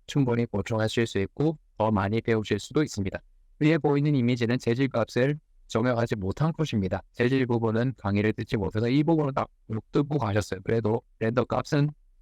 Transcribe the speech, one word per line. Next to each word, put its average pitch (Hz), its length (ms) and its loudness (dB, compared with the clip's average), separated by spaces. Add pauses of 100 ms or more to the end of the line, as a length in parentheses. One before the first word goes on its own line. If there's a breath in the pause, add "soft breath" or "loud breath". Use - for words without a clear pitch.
충분히 120 400 0
보충하실 110 600 -2
수 - 120 -4
있고 147 380 -2 (200)
더 107 140 2
많이 101 280 0
배우실 107 400 0
수도 147 240 -2
있습니다. 98 340 -6 (420)
위에 151 180 4
보이는 147 360 2
이미지는 123 440 2
재질값을 123 840 0 (280)
적용하지 117 500 0
못한 104 340 -2
컷입니다. 104 520 -2 (100)
재질 127 320 2
부분은 117 520 0
강의를 104 360 0
듣지 - 240 -4
못해서 107 320 0
이 143 140 4
부분은 151 300 0
딱 113 140 -2 (200)
못 113 240 -6
듣고 151 260 0
가셨어요. 104 460 -2
그래도 113 380 0 (180)
렌더 117 260 0
값은 143 440 0 (320)